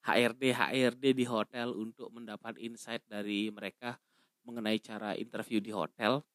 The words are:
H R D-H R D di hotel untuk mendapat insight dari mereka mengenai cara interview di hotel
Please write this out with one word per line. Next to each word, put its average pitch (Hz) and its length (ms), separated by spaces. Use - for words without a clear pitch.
H - 80
R 113 240
D-H 127 240
R 127 240
D 131 200
di 127 80
hotel 120 480
untuk 110 400
mendapat 113 480
insight 113 480
dari 104 400
mereka 107 480
mengenai 113 320
cara 107 400
interview 110 400
di 107 160
hotel 107 480